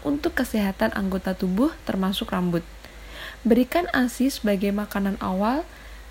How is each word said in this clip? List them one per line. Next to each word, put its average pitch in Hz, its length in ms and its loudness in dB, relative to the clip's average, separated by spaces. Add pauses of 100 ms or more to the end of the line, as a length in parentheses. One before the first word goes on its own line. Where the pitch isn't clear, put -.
untuk 294 320 0
kesehatan 220 640 0
anggota 190 400 0
tubuh 196 320 2 (160)
termasuk 190 480 -2
rambut. 175 320 0 (800)
Berikan 247 480 4
asi 254 340 2
sebagai 202 460 2
makanan 196 480 0
awal 208 400 2 (480)